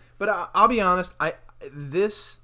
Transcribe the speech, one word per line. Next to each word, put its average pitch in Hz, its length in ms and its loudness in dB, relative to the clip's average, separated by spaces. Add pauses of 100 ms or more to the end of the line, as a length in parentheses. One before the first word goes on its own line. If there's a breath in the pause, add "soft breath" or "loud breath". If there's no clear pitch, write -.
(180 soft breath)
but 202 120 -2
I, 180 240 -2
I'll 202 140 6
be 240 140 2
honest. 180 380 2
I 160 140 0 (380)
this, 147 720 -2